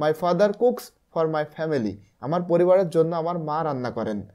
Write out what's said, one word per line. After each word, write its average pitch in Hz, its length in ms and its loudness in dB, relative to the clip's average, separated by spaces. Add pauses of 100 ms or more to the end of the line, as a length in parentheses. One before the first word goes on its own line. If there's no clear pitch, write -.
"My 156 120 2
father 180 380 2
cooks 233 320 0 (320)
for 160 120 2
my 156 180 -2 (140)
family"। 143 340 -2 (280)
আমার 165 220 -4
পরিবারের 180 480 4
জন্য 165 260 2
আমার 170 220 -4
মা 160 260 -4
রান্না 131 260 -4
করেন। 107 320 -4 (120)